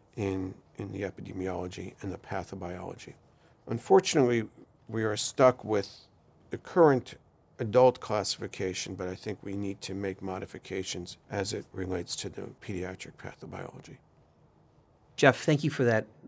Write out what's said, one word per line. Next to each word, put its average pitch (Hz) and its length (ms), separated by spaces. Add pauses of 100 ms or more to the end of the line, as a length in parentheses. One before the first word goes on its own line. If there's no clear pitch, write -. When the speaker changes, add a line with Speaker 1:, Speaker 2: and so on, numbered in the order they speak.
(160)
Speaker 1:
in, 95 380 (220)
in 101 160
the 98 100
epidemiology 90 960
and 98 120
the 87 60
pathobiology. 90 960 (520)
Unfortunately, 123 800 (440)
we 113 140
are 104 140
stuck 127 480
with 104 260 (600)
the - 80
current 147 580 (420)
adult 123 400
classification, 98 960
but 95 140
I 95 80
think 104 260
we 101 120
need 101 280
to 98 120
make 98 280
modifications 95 960 (120)
as 101 220
it 101 200
relates 92 440
to 101 120
the 98 140 (180)
pediatric 92 560
pathobiology. - 800 (1200)
Speaker 2:
Jeff, 151 220
thank 151 260
you 151 60
for - 140
that, 110 220 (220)